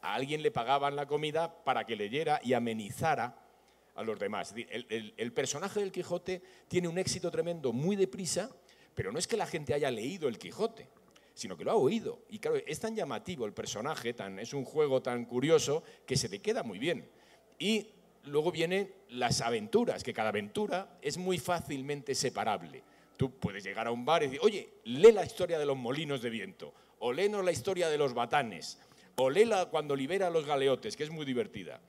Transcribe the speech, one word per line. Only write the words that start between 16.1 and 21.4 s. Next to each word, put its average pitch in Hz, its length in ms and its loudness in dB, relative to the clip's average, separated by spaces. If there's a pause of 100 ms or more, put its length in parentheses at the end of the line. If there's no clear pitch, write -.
se - 140 0
te 202 100 -8
queda 214 240 -2
muy 101 160 -6
bien. 135 300 -4 (480)
Y 202 340 0 (320)
luego 151 280 2
vienen 180 400 0 (180)
las 120 320 0
aventuras, 117 600 2
que 113 120 -6
cada 110 140 2
aventura 175 680 -2
es 143 200 -4
muy 185 180 0
fácilmente 143 800 -4